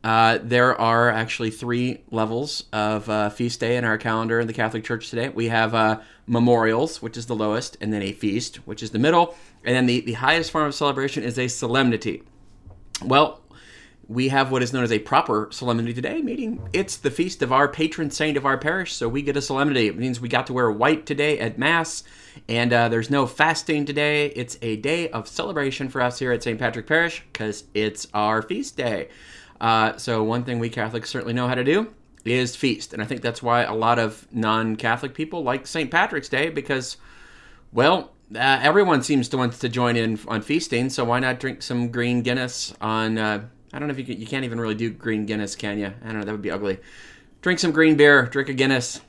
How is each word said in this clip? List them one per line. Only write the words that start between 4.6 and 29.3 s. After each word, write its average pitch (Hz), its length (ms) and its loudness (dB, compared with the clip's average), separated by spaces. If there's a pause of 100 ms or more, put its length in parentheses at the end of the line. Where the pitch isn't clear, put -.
Church 113 260 -6
today. 120 200 -4
We 117 180 -2
have, 113 260 2
uh, 110 280 2 (260)
memorials, 120 760 2
which 117 140 -10
is 120 120 -10
the 120 80 -4
lowest, 110 440 -2
and 107 140 -4
then 104 80 -2
a 95 100 -4
feast, 104 460 -4 (100)
which 107 160 -10
is 104 80 -8
the 110 80 -2
middle, 170 380 4 (260)
and 123 100 0
then 127 120 4
the, 123 160 2
the 117 140 -6
highest 151 360 0
form 156 140 0
of 143 100 -4
celebration 139 480 -2
is 120 160 -4
a 123 80 0
solemnity. 120 760 0 (760)
Well, 139 380 4 (680)
we 127 220 0
have 135 220 2
what 127 120 2
is 120 100 -2
known 127 100 0
as 117 80 0
a 110 60 2
proper 107 540 0
solemnity 117 420 -2
today, 131 300 -6
meaning 240 500 -6
it's 196 240 -4
the 135 140 -2
feast 175 320 -2
of 123 100 0
our 139 140 4
patron 156 420 -4
saint 151 280 -2
of 135 80 -4
our 135 120 2
parish, 165 360 -4
so 117 140 -4
we 135 140 -2
get 139 160 -2
a 139 40 0
solemnity. 135 440 2
It 101 140 -2
means 123 200 -2
we 123 80 -8
got 127 200 0
to 127 60 -6
wear 123 180 2
white 143 340 2
today 147 320 0
at 113 220 -4
Mass, 160 440 0 (440)
and, 120 260 2
uh, 117 160 6
there's 117 220 0
no 139 160 2
fasting 151 580 2
today. 147 500 0
It's 120 280 -8
a 110 140 -2
day 156 340 -2
of 113 160 -8
celebration 139 600 -4
for 131 120 -4
us 123 160 0
here 127 140 -2
at 117 100 0
Saint 110 160 -4
Patrick 113 300 -4
Parish, 165 360 0 (100)
'cause 107 320 -6 (100)
it's 107 360 -2
our 107 300 2
feast - 340 -6
day. 113 340 -4 (520)